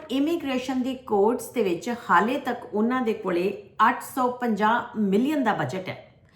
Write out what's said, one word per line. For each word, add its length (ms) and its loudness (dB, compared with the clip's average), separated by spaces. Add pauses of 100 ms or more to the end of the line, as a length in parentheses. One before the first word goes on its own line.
(100)
ਇਮੀਗ੍ਰੇਸ਼ਨ 720 0
ਦੀ 120 -4
ਕੋਰਟਸ 560 2
ਦੇ 120 0
ਵਿੱਚ 320 -2 (160)
ਹਾਲੇ 280 4
ਤੱਕ 360 -6
ਉਹਨਾਂ 280 2
ਦੇ 100 0
ਕੋਲੇ 580 -2 (180)
ਅੱਠ 140 -2
ਸੌ 280 0
ਪੰਜਾਹ 680 0
ਮਿਲੀਅਨ 460 2
ਦਾ 80 2
ਬਜਟ 360 -4
ਹੈ, 260 -12 (220)